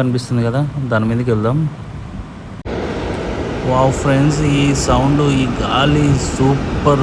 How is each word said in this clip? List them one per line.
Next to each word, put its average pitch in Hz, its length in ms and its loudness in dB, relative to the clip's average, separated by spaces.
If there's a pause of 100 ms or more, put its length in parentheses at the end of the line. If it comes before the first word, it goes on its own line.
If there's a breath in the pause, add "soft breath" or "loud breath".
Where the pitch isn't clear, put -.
కనిపిస్తుంది 123 480 0
కదా, 127 140 0 (300)
దాని 110 200 2
మీదకి 120 220 0
వెళ్దాం. 113 260 2 (2000)
వావ్ 131 320 2
ఫ్రెండ్స్, 143 400 2 (180)
ఈ 143 60 2 (220)
సౌండ్, 139 360 2 (160)
ఈ 131 60 0 (180)
గాలి 143 420 2 (280)
సూపర్ 139 680 2